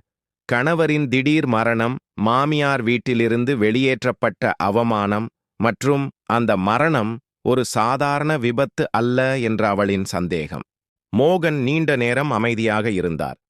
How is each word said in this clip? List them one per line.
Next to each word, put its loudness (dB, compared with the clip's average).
கணவரின் 0
திடீர் 2
மரணம், 0
மாமியார் 2
வீட்டிலிருந்து 0
வெளியேற்றப்பட்ட 0
அவமானம், 0
மற்றும் 0
அந்த 0
மரணம் 0
ஒரு 2
சாதாரண 0
விபத்து -2
அல்ல 0
என்ற 0
அவளின் 0
சந்தேகம். -4
மோகன் 2
நீண்ட 0
நேரம் 0
அமைதியாக 0
இருந்தார். -4